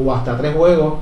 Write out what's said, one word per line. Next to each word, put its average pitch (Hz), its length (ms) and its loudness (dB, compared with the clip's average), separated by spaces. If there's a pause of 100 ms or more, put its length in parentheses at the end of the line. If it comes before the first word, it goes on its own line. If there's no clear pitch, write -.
o 131 100 0
hasta 120 240 -2
tres 147 180 -2
juegos 160 460 2